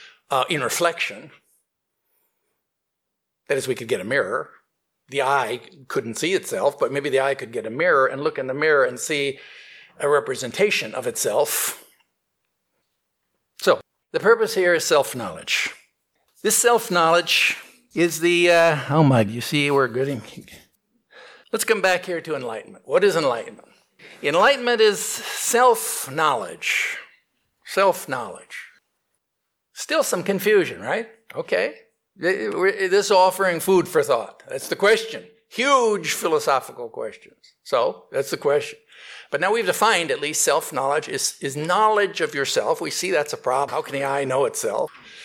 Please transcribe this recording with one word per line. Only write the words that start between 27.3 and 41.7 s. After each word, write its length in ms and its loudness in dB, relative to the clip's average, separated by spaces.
Self-knowledge. 960 -2
Still 320 -2
some 200 -4
confusion, 580 0
right? 260 -4
Okay. 420 -2
Th-, 340 -2
we're, 360 0
this 160 4
is 60 -4
offering 500 4
food 260 4
for 160 2
thought. 460 -2
That's 180 -8
the 80 -4
question. 480 0
Huge 640 2
philosophical 800 -2
questions. 480 -12
So, 480 0
that's 200 -4
the 60 -4
question. 420 -2
But 80 -2
now 140 0
we've 120 0
defined 460 2
at 80 -2
least 220 -4
self-knowledge 640 0
is, 320 -6
is 160 -6
knowledge 640 0